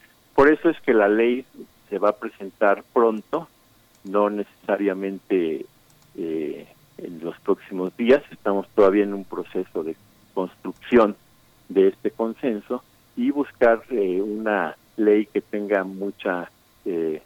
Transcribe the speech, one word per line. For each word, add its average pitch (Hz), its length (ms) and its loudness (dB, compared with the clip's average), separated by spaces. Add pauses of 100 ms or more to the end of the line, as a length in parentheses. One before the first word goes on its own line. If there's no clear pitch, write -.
(360)
Por 143 160 6
eso 165 180 0
es 156 120 -2
que 131 120 0
la 107 140 4
ley 120 380 0 (440)
se 101 80 -6
va 101 120 2
a 104 80 -2
presentar 101 640 -2 (100)
pronto, 113 540 0 (560)
no 104 260 0
necesariamente, 98 1400 -4 (520)
eh, 78 500 -8 (300)
en 82 260 -14
los 82 160 -10
próximos 92 560 -4
días. 120 340 4
Estamos 98 460 -4
todavía 101 300 4
en 101 80 -6
un 98 100 -8
proceso 90 580 -8
de 78 140 -8 (380)
construcción 101 800 0 (540)
de 95 180 4
este 101 240 -2
consenso 113 720 -6 (320)
y 123 160 0
buscar, 123 580 2
eh, 98 320 0
una 104 540 -2 (220)
ley 104 300 4
que 104 120 -6
tenga 101 460 -2
mucha, 95 640 -6 (320)
eh, 82 420 -4